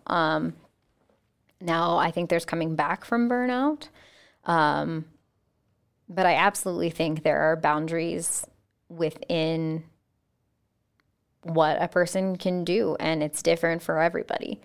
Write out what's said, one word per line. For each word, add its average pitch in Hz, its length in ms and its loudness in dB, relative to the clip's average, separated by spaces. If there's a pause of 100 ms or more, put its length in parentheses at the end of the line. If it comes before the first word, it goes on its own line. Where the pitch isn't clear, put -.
Um, 160 480 0 (1040)
now, 170 360 0
I 160 140 2
think 170 180 -4
there's 165 160 0
coming 165 300 -2
back 151 300 -2
from 240 240 0
burnout. 254 580 0 (560)
Um, 160 640 2 (1040)
but 185 140 0
I 170 100 6
absolutely 175 540 0
think 160 320 -4
there 151 180 2
are 156 160 2
boundaries 165 880 -2 (440)
within 160 960 -2 (1600)
what 160 360 4
a 175 80 0
person 185 480 0
can 180 280 -2
do, 175 360 0
and 160 220 0
it's 151 220 -4
different 165 400 2
for 160 160 0
everybody. - 640 -2